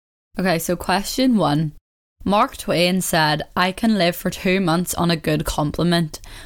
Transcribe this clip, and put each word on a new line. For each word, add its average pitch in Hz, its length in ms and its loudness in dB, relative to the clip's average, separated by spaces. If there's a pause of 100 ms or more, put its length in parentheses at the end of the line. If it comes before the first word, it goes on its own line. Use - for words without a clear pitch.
(400)
Okay, 180 200 2
so 175 160 -2
question 202 640 0
one. 151 360 0 (520)
Mark 214 320 2
Twain 180 420 0
said, 156 440 0 (120)
"I 185 160 2
can 220 260 0
live 175 180 2
for - 140 -4
two 185 300 0
months 175 360 0
on 170 160 0
a 170 40 2
good 156 300 -2
compliment." 160 760 0 (260)